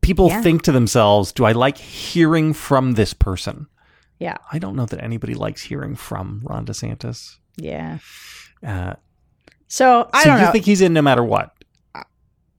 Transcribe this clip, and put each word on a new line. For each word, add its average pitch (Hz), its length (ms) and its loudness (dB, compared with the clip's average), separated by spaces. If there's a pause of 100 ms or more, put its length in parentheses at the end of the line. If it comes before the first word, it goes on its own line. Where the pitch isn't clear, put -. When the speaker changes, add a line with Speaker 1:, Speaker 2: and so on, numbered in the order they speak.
Speaker 1:
People 185 260 4
Speaker 2:
Yeah. 196 120 2
Speaker 1:
think 165 220 2
to 160 100 2
themselves, 104 580 4
"Do 127 140 0
I 110 80 4
like 127 240 0
hearing 156 760 0
from 131 380 0
this 110 200 0
person?" - 540 -2 (520)
Speaker 2:
Yeah. 175 200 -8 (120)
Speaker 1:
I 151 80 -6
don't 190 160 -8
know 127 120 -4
that - 160 -12
anybody 113 320 -8
likes - 280 -8
hearing - 320 -10
from 101 500 -10
Ron 110 220 -10
DeSantis. 113 720 -12 (200)
Speaker 2:
Yeah. 160 420 -12 (680)
Speaker 1:
Uh, 92 280 -8 (760)
Speaker 2:
So, 247 400 2
I 285 120 4
Speaker 1:
So 311 60 8
Speaker 2:
don't 262 100 4
Speaker 1:
you 190 60 6
Speaker 2:
know. 175 60 2
Speaker 1:
think 226 140 0
he's 196 140 4
in 180 120 4
no 156 80 4
matter 131 240 4
what? 104 300 -4 (1040)